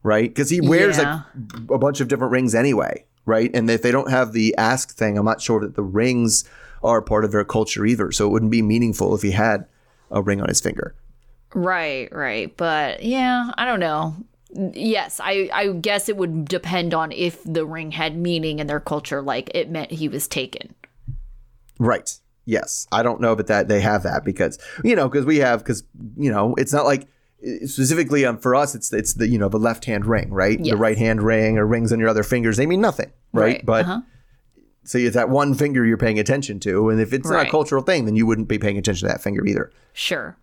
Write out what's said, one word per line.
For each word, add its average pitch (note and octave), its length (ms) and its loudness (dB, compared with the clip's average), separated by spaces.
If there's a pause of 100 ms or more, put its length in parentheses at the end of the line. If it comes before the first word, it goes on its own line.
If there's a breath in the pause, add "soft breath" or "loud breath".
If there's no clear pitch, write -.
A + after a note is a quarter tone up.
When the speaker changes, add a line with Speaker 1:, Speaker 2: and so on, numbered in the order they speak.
Speaker 1:
right? A2 300 2
'Cause C#3+ 160 0
he F3 120 2
wears, E3+ 360 4
Speaker 2:
Yeah. D3+ 240 0 (140)
Speaker 1:
like, A2+ 340 -14
a C#3 80 2
bunch C#3 220 0
of B2+ 80 0
different B2 240 0
rings B2+ 240 2
anyway, A2+ 480 2 (220)
right? A2 280 2
And A#2 160 2
if A2+ 120 2
they B2 100 2
don't C3+ 180 0
have B2+ 220 2
the A2 260 2
ask A2+ 380 0
thing, G#2 220 0
I'm G#2 80 2
not A2 160 0
sure A2 180 0
that G2+ 160 -6
the G#2+ 80 -2
rings A2+ 640 0 (360 loud breath)
are A2+ 200 4
part G#2+ 240 2
of G2 80 0
their G#2 100 2
culture G#2 420 -2
either. G#2+ 280 2
So G#2 120 0
it G#2 40 4
wouldn't A2 220 2
be A#2 100 4
meaningful G#2+ 520 2
if G2 80 0
he G2+ 100 0
had G#2+ 340 0 (460)
a G#2 100 0
ring G2 200 0
on - 60 -2
his - 140 0
finger. - 340 -6 (580)
Speaker 2:
Right, E3 600 -4
right. A2+ 420 -6
But D#3 480 -2
yeah, B3 540 -2
I A#3+ 80 -2
don't A3+ 160 -2
know. D#3+ 340 -2 (580)
Yes, G#3 480 -4
I, G3 320 -2
I G3+ 200 0
guess G3+ 340 -2
it G#3+ 80 -2
would E3 320 -2
depend E3+ 460 -2
on D#3+ 180 -2
if E3+ 320 -4
the D#3+ 220 -2
ring D#3 260 -10
had D#3+ 260 -4
meaning D#3+ 420 -2
in D3 80 -6
their D3 120 -2
culture, C#3+ 420 -6
like, C3 320 -6
it B2+ 160 -2
meant D#3 220 -8
he D#3 160 -4
was - 180 -6
taken. - 480 -8 (1080)
Speaker 1:
Right. A2+ 380 0 (280)
Yes. - 480 -4
I A2+ 100 2
don't A#2+ 160 0
know A2+ 160 2
that, G#2 120 -4
that G2+ 200 2
they G#2 140 4
have G#2 220 2
that - 200 -4
because, F#2 340 -2 (260 loud breath)
you A#3 120 4
know, C#3 140 2
'cause C3+ 160 0
we D3+ 140 4
have, A#2+ 260 2
'cause, - 180 -4 (340)
you C#3 140 0
know, G#2+ 260 2
it's C3+ 140 0
not D3 140 2
like, C#3 220 2 (580)
specifically, C#3 600 2
um, A#2 120 0
for B2+ 180 2
us, C#3+ 180 2
it's, A2+ 200 -6
it's G#2+ 220 -2
the, A2 120 0
you A#2+ 100 2
know, G2+ 120 2
the G#2+ 100 0
left-hand A2+ 460 -2
ring, G2+ 260 0
right? G2 280 2
Speaker 2:
Yes. A2 140 0
Speaker 1:
The G#2 40 2
right-hand A2 460 2
ring A2 340 2
or G#2+ 100 4
rings A#2 240 2
on A2+ 80 2
your A2+ 80 2
other G#2+ 160 2
fingers, A2+ 340 0
they C#3 80 2
mean F3+ 160 2
nothing, - 300 -2 (220)
right? A2 100 4 (140)
Speaker 2:
Right. - 80 -12
Speaker 1:
But A2+ 200 2
Speaker 2:
Uh-huh. G3 160 -4 (840 soft breath)
Speaker 1:
so - 120 -4
it's A#2+ 180 2
that A#2+ 140 2
one C#3 260 2
finger C3+ 300 2
you're A2+ 120 4
paying A2 220 2
attention A2 420 -2
to. G#2 280 2
And A2 120 4
if G#2 120 0
it's C#3 160 -4
not D#3+ 60 2
Speaker 2:
Right. D3+ 120 2
Speaker 1:
a - 40 -2
cultural C#3+ 320 0
thing, D#3 220 0
then G#2+ 100 0
you A2+ 100 4
wouldn't A2 220 0
be G#2+ 100 -2
paying G#2 200 0
attention F#2+ 300 -2
to - 60 0
that - 80 -6
finger - 240 -2
either. G#2 240 -2 (240 soft breath)
Speaker 2:
Sure. D3+ 500 -6